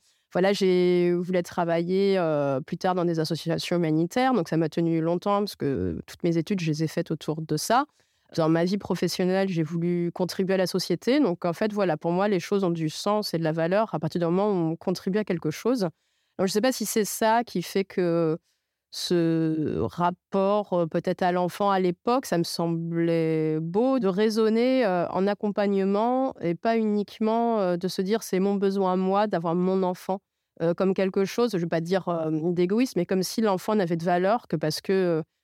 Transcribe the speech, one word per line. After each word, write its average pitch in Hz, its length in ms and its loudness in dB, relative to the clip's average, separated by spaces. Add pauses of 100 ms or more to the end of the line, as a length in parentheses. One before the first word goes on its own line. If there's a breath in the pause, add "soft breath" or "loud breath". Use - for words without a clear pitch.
(340)
voilà, 190 180 2
j'ai 180 640 4
voulu 175 280 0
travailler, 180 760 0
euh, 143 400 0
plus 170 180 -8
tard 185 180 0
dans 175 100 0
des 165 160 0
associations 160 560 -2
humanitaires. 175 560 2
Donc, 180 160 0
ça 156 80 0
m'a 160 100 0
tenue 165 320 0
longtemps 175 400 0
parce 208 160 -4
que 92 500 -2
toutes - 180 -20
mes 170 140 2
études, 185 220 -2
je 160 100 -2
les 156 140 -2
ai 156 40 -2
faites - 240 -4
autour 160 300 -6
de 151 140 -4
ça. 240 300 2 (500)
Dans 160 140 2
ma 165 160 4
vie 190 120 0
professionnelle, 185 720 0
j'ai 165 160 0
voulu 170 500 -2
contribuer 185 420 -2
à - 20 2
la 185 100 2
société. 214 540 0
Donc, 180 240 0
en 170 80 0
fait, 214 180 -2
voilà, 190 240 0
pour 170 160 -2
moi, 190 160 2
les 190 140 2
choses 196 240 0
ont 175 40 2
du 160 200 -2
sens 208 440 -2
et 190 40 0
de 165 60 -2
la 156 100 0
valeur 180 420 0
à 156 40 -2
partir 165 200 -2
du 170 60 0
moment 190 240 2
où 170 220 0
on 165 40 -4
contribue 190 420 -4
à 214 60 0
quelque 165 260 -4
chose. 220 380 -2 (500)
Donc, 185 100 2
je 180 40 0
sais 208 100 0
pas 262 120 2
si 214 120 -4
c'est 214 200 0
ça 226 400 0
qui 180 160 -4
fait 196 240 -2
que 170 520 0 (540)
ce 160 880 0
rapport, 196 920 -2
euh, 175 140 2
peut-être 175 340 -2
à 180 120 2
l'enfant 180 360 0
à 190 100 2
l'époque, 240 460 0
ça 175 120 -2
me 170 80 0
semblait 165 1120 0
beau 220 400 0
de 190 80 0
raisonner, 220 800 2
euh, 180 240 0
en 190 180 0
accompagnement 202 1120 0
et 170 160 -2
pas 226 220 0
uniquement, 220 840 0
euh, 180 160 2
de 180 140 -2
se 196 120 -6
dire, « 208 220 0
C'est 185 160 -2
mon 202 160 2
besoin 196 380 0
à - 20 2
moi 190 320 2
d'avoir 170 280 -2
mon 185 280 0
enfant », 185 360 -4 (420)
euh, 170 120 0
comme 190 200 0
quelque 190 320 0
chose, 233 260 -2
je 196 60 -2
vais 170 100 -2
pas 165 140 -2
dire, 175 260 -2
euh, 160 240 -2
d'égoïsme, 180 720 0
mais 175 40 0
comme 185 180 0
si - 180 -4
l'enfant 214 340 0
n'avait 175 220 0
de 165 80 -4
valeur 185 420 2
que - 80 -4
parce 156 240 -2
que, - 140 -2
euh, 175 300 0 (200)